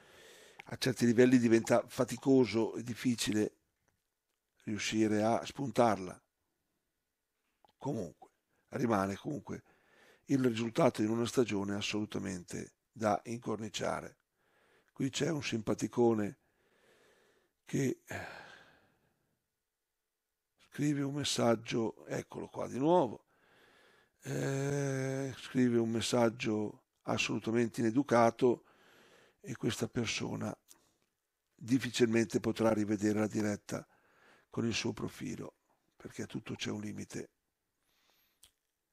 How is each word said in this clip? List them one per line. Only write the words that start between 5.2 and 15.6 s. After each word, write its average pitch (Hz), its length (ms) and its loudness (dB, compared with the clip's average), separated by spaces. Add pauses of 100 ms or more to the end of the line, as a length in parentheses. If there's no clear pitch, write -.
a 110 220 2
spuntarla. 110 760 0 (1600)
Comunque, 117 520 -8 (400)
rimane 101 480 0
comunque 135 460 -10 (640)
il 135 180 2
risultato 117 560 2
in 107 80 2
una 117 160 0
stagione 104 500 0
assolutamente 98 1000 -6 (140)
da 107 360 0
incorniciare. 107 960 -8 (720)
Qui 135 160 -4
c'è 151 220 -2
un 147 100 -4
simpaticone 113 960 0 (1300)